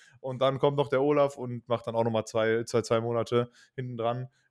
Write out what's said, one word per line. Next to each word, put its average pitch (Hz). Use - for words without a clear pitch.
und 127
dann 135
kommt 143
noch 143
der 131
Olaf 143
und 120
macht 117
dann 113
auch 117
noch 117
mal 110
zwei, 113
zwei, 117
zwei 113
Monate 120
hinten 127
dran. 120